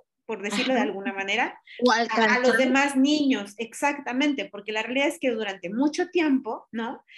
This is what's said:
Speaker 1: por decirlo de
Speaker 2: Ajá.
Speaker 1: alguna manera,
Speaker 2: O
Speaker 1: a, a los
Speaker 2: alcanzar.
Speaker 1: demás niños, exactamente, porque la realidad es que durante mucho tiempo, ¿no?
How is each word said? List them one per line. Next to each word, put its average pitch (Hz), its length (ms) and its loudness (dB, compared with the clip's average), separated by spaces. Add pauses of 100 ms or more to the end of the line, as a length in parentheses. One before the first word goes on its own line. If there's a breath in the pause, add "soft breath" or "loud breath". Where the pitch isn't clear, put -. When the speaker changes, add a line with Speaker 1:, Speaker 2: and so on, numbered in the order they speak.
(240)
Speaker 1:
por 180 180 -8
decirlo 247 320 -2
de 233 60 4
Speaker 2:
Ajá. 208 40 2
Speaker 1:
alguna 196 280 -4
manera, 196 480 -4 (240 loud breath)
Speaker 2:
O 247 60 8
Speaker 1:
a, 220 60 6 (180)
a 226 240 2
los 247 180 4
Speaker 2:
alcanzar. - 20 2
Speaker 1:
demás 262 380 2
niños, 262 600 2
exactamente, 269 840 -2
porque 202 260 -12
la 214 140 -2
realidad 269 240 0
es 320 100 -4
que 254 140 0
durante 202 360 -6
mucho 294 420 -2
tiempo, 285 600 0
¿no? 226 340 -8 (140 loud breath)